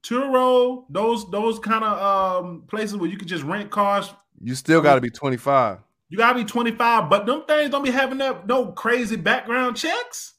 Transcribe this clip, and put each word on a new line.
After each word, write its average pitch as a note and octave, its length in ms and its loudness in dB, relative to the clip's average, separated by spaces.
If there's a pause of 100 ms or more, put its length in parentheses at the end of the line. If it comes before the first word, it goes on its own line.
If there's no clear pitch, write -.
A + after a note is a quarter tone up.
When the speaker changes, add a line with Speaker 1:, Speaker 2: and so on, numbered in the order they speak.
Speaker 1:
Turo, B3+ 880 2
those, G#3 400 0
those A3 280 -2
kind A3 240 0
of, F#3+ 600 0
um, E3+ 240 -12
places G#3 280 -6
where E3+ 140 -2
you G3+ 60 -10
can G#3 100 -12
just E3+ 180 -6
rent G3+ 260 -6
cars. G3+ 420 0 (280)
Speaker 2:
You A#2+ 140 -6
still D#3 260 4
gotta C#3+ 200 6
be A#2+ 100 -4
twenty-five. B2+ 680 0 (320)
Speaker 1:
You F3+ 80 -8
gotta B3 200 4
be A#3 60 -2
twenty-five, A#3 680 0
but G3 160 4
them D4 220 -2
things D4+ 220 2
don't C#4 120 -2
be C4+ 80 0
having C4 280 0
that, C4+ 280 -4
no A#3+ 260 0
crazy A3+ 440 -2
background A#3+ 600 -2
checks. A4+ 640 -6